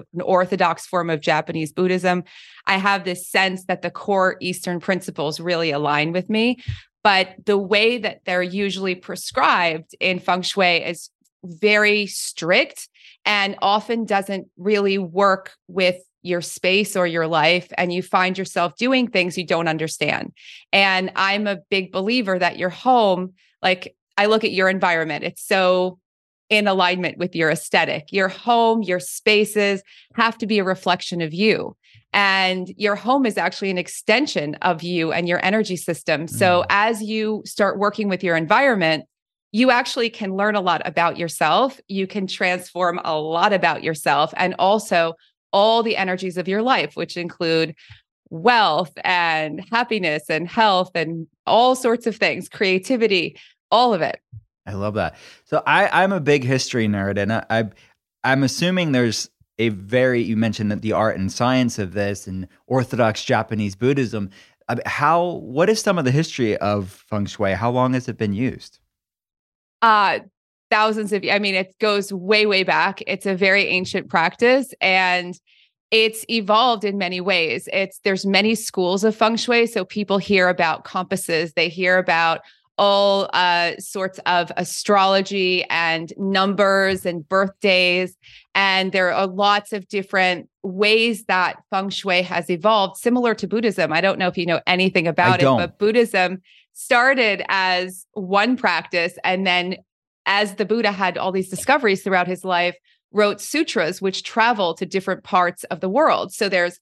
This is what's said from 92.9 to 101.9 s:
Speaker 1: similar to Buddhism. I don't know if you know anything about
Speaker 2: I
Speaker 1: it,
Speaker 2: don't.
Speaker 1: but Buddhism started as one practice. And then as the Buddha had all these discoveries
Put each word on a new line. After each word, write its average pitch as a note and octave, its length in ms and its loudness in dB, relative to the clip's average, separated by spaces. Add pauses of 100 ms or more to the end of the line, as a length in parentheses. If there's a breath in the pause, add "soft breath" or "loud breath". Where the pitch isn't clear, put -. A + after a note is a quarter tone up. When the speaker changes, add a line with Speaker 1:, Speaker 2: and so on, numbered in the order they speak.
Speaker 1:
similar A#3+ 400 0
to G3 120 -6
Buddhism. F#3+ 440 0
I D#3+ 80 2
don't F#3+ 180 2
know F3+ 120 0
if F3+ 80 -4
you F3 80 -2
know E3 200 0
anything F3+ 420 2
about F3 240 4
Speaker 2:
I F#3 40 4
Speaker 1:
it, F3 60 0
Speaker 2:
don't. C3+ 160 4
Speaker 1:
but F3 200 -4
Buddhism G3+ 640 0 (300 soft breath)
started A#3+ 800 2
as F#3 640 -2
one G3+ 420 0
practice. F3 720 -2
And F#3 200 0
then F3+ 300 0 (500)
as G3 300 0
the G#3 100 -2
Buddha G#3+ 280 0
had F#3 240 -2
all F#3 160 -2
these F#3+ 160 -4
discoveries G#3+ 520 0